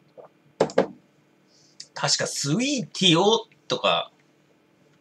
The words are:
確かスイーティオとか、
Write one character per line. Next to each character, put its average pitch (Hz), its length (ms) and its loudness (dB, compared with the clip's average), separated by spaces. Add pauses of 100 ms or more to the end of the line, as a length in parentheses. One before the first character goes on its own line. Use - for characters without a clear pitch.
(1900)
確 - 240 -2
か 120 80 -4
ス - 280 -4
イ 247 320 -2
ー - 20 -16
テ - 280 0
ィ 170 60 4
オ 220 260 2 (200)
と 127 100 -2
か、 - 340 -2 (880)